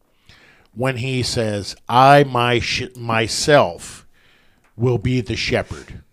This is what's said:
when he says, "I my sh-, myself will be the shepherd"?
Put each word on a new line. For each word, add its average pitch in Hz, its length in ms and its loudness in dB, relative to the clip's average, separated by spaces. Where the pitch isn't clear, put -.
when 127 240 -4
he 127 240 -4
says, 107 540 -6
"I 139 360 6
my 120 340 0
sh-, - 360 -6
myself 117 1120 0
will 120 220 0
be 127 240 -2
the 110 140 -6
shepherd"? - 680 -6